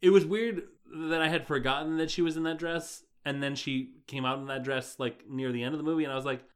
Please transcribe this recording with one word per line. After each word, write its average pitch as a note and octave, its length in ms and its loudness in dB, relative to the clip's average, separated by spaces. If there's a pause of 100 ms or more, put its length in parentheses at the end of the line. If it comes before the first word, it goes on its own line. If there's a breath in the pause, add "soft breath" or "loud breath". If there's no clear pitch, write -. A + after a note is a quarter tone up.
It F#3 80 8
was F#3+ 160 10
weird G#3 420 -2 (240)
that D#3+ 300 0
I D#3+ 80 4
had D#3 160 0
forgotten C#3+ 520 0
that D#3+ 120 0
she F3 140 -2
was D#3+ 120 0
in D#3+ 80 -2
that D#3+ 140 -2
dress, E3 460 -6 (200)
and C#3 200 -2
then C3+ 120 -2
she C3 380 -4 (140)
came C3+ 180 -4
out C3+ 140 0
in C#3 80 -8
that C3+ 160 -4
dress, C3 360 -4
like, B2 300 -4
near C3 220 -2
the A#2+ 120 -2
end C3+ 120 -2
of - 20 -4
the D3 80 -6
movie, D#3+ 180 2
and C#3 80 -2
I C3+ 40 -4
was C3+ 100 -4
like, B2+ 160 -2 (140)